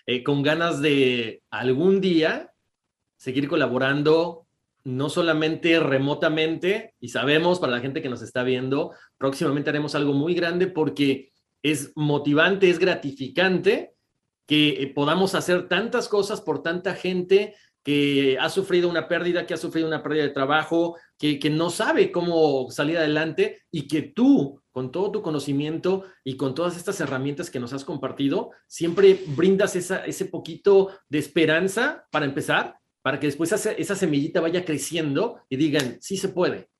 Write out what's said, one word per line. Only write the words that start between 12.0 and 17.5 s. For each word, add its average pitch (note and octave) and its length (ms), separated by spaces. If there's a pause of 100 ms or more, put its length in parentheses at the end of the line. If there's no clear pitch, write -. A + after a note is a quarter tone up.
es E3+ 80
gratificante F3+ 1120 (540)
que, D3 360
eh, C3+ 40
podamos E3 480
hacer F3+ 340
tantas A3+ 400
cosas G3+ 320
por - 220
tanta F3 320
gente, F#3 600 (340)